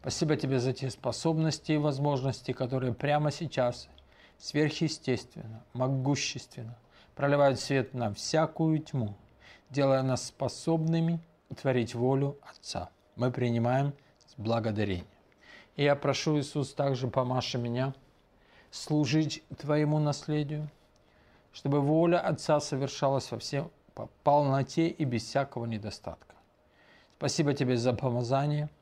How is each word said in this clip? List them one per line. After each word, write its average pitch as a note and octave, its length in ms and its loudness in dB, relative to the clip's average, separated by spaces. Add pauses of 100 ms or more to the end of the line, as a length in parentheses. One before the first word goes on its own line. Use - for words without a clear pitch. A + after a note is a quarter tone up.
Спасибо D3+ 360 -2
Тебе C3 240 0
за C3 120 0
те B2+ 180 -6
способности D#3 800 -2
и D3+ 40 4
возможности, C#3 760 0
которые B2+ 420 -2
прямо D3 380 0
сейчас B2+ 560 -2 (500)
сверхъестественно, B2+ 1300 -2
могущественно C3 1040 -2 (380)
проливают C#3+ 420 4
свет C3+ 360 0
на A2+ 200 -2
всякую D#3+ 640 2
тьму, A2+ 380 -4 (540)
делая C3+ 320 4
нас C3 260 -2
способными E3 920 -2 (400)
творить B2 360 0
волю C3+ 420 0 (100)
Отца. - 420 -10 (260)
Мы B2 160 0
принимаем B2 600 0 (360)
с - 80 -20
благодарением. G#2 680 0 (680)
И C#3+ 80 -2
я C#3+ 140 4
прошу, D3 420 0
Иисус, C#3+ 360 -4
также C3 340 0
помажь B2+ 460 -2
меня B2 380 -2 (760)
служить D3+ 720 0 (160)
Твоему D3+ 400 2
наследию, D3+ 720 -2 (840)
чтобы C#3+ 280 2
воля E3 400 4
Отца D3+ 400 2
совершалась C#3 720 -2
во A2+ 80 -6
всей C#3+ 220 -4 (320)
по-, - 140 -10 (140)
полноте C#3+ 640 2
и E3 180 -2
без A#2+ 200 -2
всякого B2+ 420 -2
недостатка. - 680 -10 (800)
Спасибо D3 360 2
Тебе B2+ 240 2
за A#2+ 160 2
помазание. C3+ 760 0 (140)